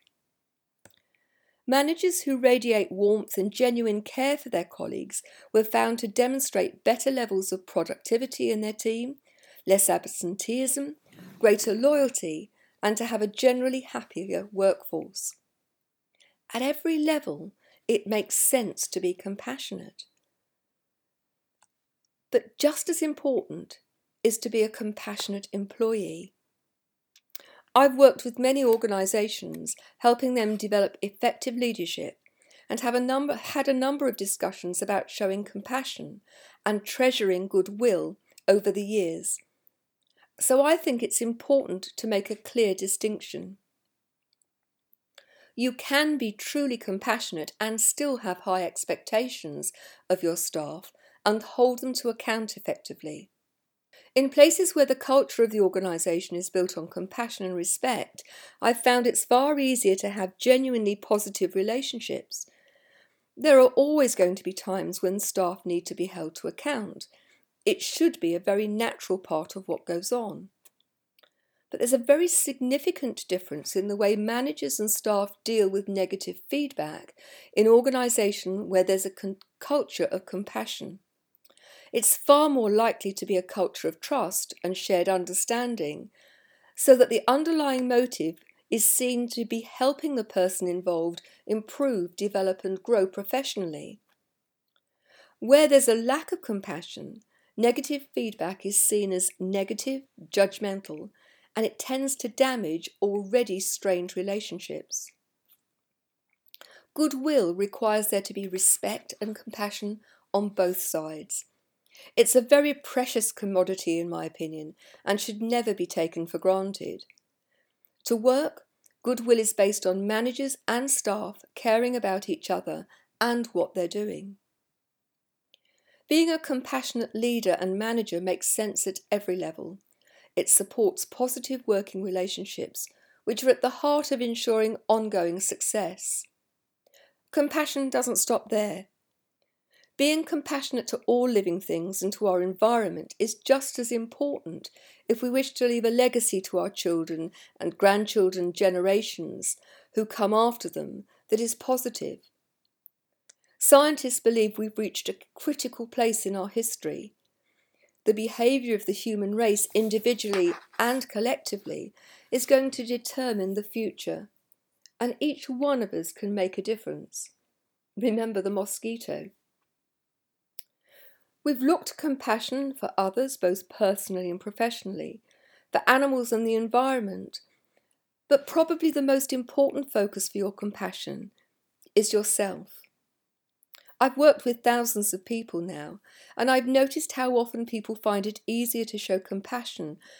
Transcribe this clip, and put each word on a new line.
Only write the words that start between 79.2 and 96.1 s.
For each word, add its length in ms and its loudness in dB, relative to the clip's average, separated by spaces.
culture 460 -2
of 200 -4
compassion. 720 -10
It's 260 2
far 320 6
more 220 2
likely 420 2
to 120 -8
be 100 0
a 80 2
culture 440 -4
of 120 -6
trust 540 -4
and 120 -2
shared 340 0
understanding, 1000 -4
so 200 8
that 140 6
the 180 0
underlying 600 2
motive 500 2
is 160 2
seen 420 0
to 160 -4
be 160 -4
helping 540 -2
the 80 -2
person 440 0
involved 540 -2
improve, 720 -2
develop 480 -2
and 180 -4
grow 240 2
professionally. 920 -6
Where 280 8
there's 200 8
a 80 6
lack 360 0